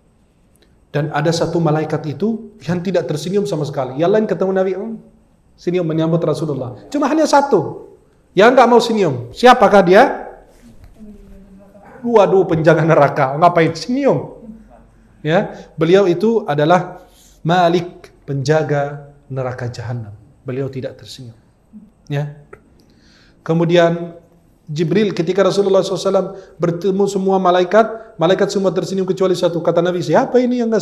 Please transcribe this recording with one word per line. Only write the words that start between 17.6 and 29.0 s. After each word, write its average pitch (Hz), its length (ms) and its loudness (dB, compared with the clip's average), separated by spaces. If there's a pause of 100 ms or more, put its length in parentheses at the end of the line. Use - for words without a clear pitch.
penjaga 143 840 -2 (160)
neraka 127 400 -8
jahanam. 113 480 -12 (320)
Beliau 131 240 -6
tidak 131 300 -12
tersenyum. 117 340 -20 (720)
Ya. 147 320 -8 (1040)
Kemudian 170 800 0 (440)
Jibril, 170 480 -2
ketika 180 320 0
Rasulullah 190 400 2
sallallahu 190 160 -6
alaihi - 80 -4
wasallam 190 200 0 (280)
bertemu 180 480 -2
semua 190 320 0
malaikat, 185 800 0
malaikat 185 320 2
semua 190 240 -2
tersenyum 185 320 -4